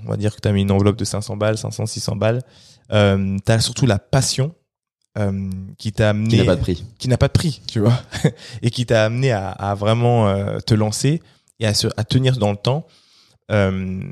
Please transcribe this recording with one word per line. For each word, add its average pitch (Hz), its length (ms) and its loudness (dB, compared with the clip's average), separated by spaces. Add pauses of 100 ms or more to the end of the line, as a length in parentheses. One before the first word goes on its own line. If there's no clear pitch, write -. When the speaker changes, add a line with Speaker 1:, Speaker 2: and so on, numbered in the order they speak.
Speaker 1:
on 113 60 -8
va 107 60 -2
dire 104 180 -2
que - 40 -20
t'as 107 120 0
mis 101 100 2
une 98 80 0
enveloppe 98 280 2
de 113 60 -6
cinq 101 180 -6
cents 101 140 -10
balles, 107 220 0
cinq 107 140 -8
cents, 107 160 -6
six - 120 -10
cents - 160 -6
balles. 110 280 0 (480)
Euh, 98 520 2
t'as 113 160 2
surtout 123 280 0
la 101 100 2
passion, 135 560 -2 (640)
euh, 98 320 -2 (300)
qui - 120 -6
t'a 107 200 2
amené 107 180 0
Speaker 2:
Qui 113 80 4
n'a 95 80 4
pas 92 100 4
de - 60 -2
prix. 90 240 -2 (140)
Speaker 1:
qui - 80 -6
n'a 123 100 2
pas 139 100 2
de - 60 -2
prix, - 340 -2
tu - 120 -4
vois, 113 200 2 (240)
<laughs> - 380 -4
et 113 80 0
qui 120 160 -2
t'a 113 180 4
amené 123 280 0
à, 95 180 -2
à 98 240 -4
vraiment, 113 540 2
euh, 101 320 -2
te 110 160 0
lancer 107 480 0 (360)
et 113 60 -2
à 107 80 0
se, 110 140 -2 (100)
à 110 60 -4
tenir 127 340 2
dans 104 140 2
le 101 60 -4
temps. 139 280 -2 (640)
Euh, 95 500 0 (120)